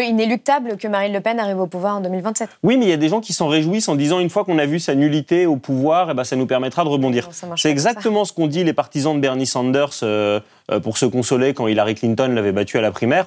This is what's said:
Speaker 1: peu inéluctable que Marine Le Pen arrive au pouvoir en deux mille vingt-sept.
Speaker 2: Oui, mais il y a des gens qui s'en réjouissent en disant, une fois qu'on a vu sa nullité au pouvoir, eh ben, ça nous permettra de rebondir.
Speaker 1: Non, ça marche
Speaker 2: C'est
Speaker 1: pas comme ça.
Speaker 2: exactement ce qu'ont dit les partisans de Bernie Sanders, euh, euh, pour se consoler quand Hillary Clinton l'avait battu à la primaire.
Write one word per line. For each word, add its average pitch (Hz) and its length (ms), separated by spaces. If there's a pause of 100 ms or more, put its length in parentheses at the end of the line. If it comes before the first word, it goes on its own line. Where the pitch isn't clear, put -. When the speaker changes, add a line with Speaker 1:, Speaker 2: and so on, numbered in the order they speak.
Speaker 1:
peu 247 40
inéluctable 233 720
que 214 120
Marine 202 240
Le 202 80
Pen 226 180
arrive 202 220
au 185 60
pouvoir 180 300
en 202 40
deux 190 80
mille 185 140
vingt-sept. 214 260 (140)
Speaker 2:
Oui, 226 140
mais 233 100
il - 20
y 175 60
a - 20
des 156 120
gens 208 120
qui 220 120
s'en 160 160
réjouissent 160 400
en 165 60
disant, 147 240
une 175 120
fois 202 140
qu'on 175 140
a 147 80
vu 156 140
sa 160 140
nullité 151 520
au 156 100
pouvoir, 151 540
eh 147 40
ben, 127 100
ça 131 120
nous 127 100
permettra 131 380
de 160 40
rebondir. 131 380
Speaker 1:
Non, 120 60
ça 170 140
marche 170 160
Speaker 2:
C'est 156 60
Speaker 1:
pas 151 60
comme 139 80
ça. 208 80
Speaker 2:
exactement 208 340
ce - 80
qu'ont 165 160
dit 165 160
les 160 80
partisans 151 420
de 143 60
Bernie 131 260
Sanders, 135 440 (120)
euh, 107 380 (300)
euh, 104 100
pour 110 160
se 131 100
consoler 127 480
quand 123 120
Hillary 107 280
Clinton 117 400
l'avait 104 180
battu 104 260
à - 20
la 107 120
primaire. 156 340